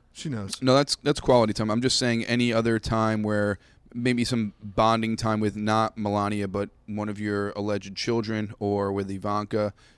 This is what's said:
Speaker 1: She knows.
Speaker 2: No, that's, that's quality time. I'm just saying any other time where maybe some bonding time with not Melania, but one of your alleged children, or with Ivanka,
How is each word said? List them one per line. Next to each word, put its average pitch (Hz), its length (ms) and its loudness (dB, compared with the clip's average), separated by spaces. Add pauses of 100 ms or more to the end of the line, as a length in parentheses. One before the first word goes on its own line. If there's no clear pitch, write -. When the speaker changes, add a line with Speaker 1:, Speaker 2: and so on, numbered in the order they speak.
(140)
Speaker 1:
She - 160 -10
knows. 110 340 -8
Speaker 2:
No, 127 120 6
that's, 139 280 4
that's 147 180 2
quality 117 320 6
time. 107 180 -2
I'm 117 120 0
just 127 160 2
saying 117 260 2
any 120 280 2
other 113 260 2
time 110 440 0
where 104 360 0 (360)
maybe 120 300 0
some 110 380 -2
bonding 110 520 2
time 110 260 0
with 104 160 0
not 107 420 0
Melania, 104 500 -2
but 101 220 -4 (160)
one 104 220 -6
of 104 120 -8
your 101 300 -2
alleged 101 460 -6
children, 110 640 -2
or 101 340 0
with 98 180 -4
Ivanka, 104 640 -4 (260)